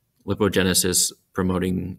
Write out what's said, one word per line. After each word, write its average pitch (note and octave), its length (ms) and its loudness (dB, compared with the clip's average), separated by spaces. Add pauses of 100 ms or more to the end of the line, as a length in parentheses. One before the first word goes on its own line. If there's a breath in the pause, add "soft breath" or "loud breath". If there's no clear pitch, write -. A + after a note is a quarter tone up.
(260 soft breath)
lipogenesis F#2 880 0 (200)
promoting F#2 640 -2